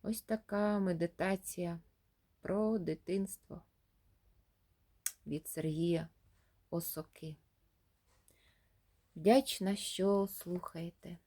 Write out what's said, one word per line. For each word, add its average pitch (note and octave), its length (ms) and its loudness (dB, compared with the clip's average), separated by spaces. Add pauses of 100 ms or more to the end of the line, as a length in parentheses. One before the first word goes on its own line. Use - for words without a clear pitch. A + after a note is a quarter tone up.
Ось A3 200 -4
така G#3 560 0
медитація F3 1000 0 (600)
про G#3+ 380 2
дитинство F3 840 -4 (1600)
від D3+ 220 -6
Сергія D#3+ 600 -2 (640)
Осоки. D#3+ 680 -8 (1800)
Вдячна, G3 600 4
що G3 500 2
слухаєте F3 1000 -8